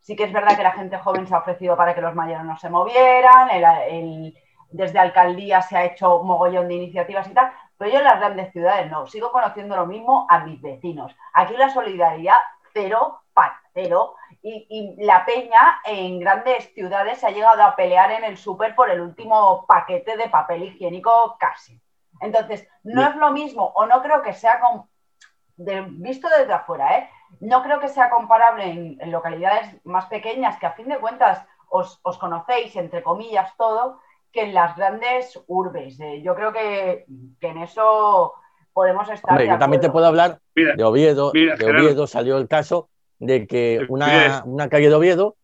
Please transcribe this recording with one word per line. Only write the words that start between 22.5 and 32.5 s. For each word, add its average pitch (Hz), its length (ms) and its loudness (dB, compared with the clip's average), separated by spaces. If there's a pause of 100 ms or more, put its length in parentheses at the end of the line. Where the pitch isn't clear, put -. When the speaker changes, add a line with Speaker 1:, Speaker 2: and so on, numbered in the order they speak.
Speaker 1:
no 240 200 -2
Speaker 2:
Sí. 285 80 2
Speaker 1:
es 294 60 -12
lo 294 160 2
mismo, 269 420 -6
o 214 120 0
no 247 160 4
creo 294 200 0
que 202 120 -8
sea 240 260 0
com-, 247 260 -2 (680)
de, 190 320 -10
visto 247 400 -12
desde 277 240 2
afuera, 156 460 -2
¿eh? - 100 -6 (320)
No 247 240 0
creo 277 160 -2
que 277 80 -6
sea 254 220 2
comparable 226 600 2
en, 165 300 -14
en 170 100 -12
localidades 175 720 -4
más 180 240 -6
pequeñas, 220 520 -6
que 180 80 -8
a 165 80 -6
fin 233 140 -16
de 277 100 -6
cuentas 226 460 -2 (240)
os, 180 340 -6
os 180 160 -8
conocéis, 208 580 -6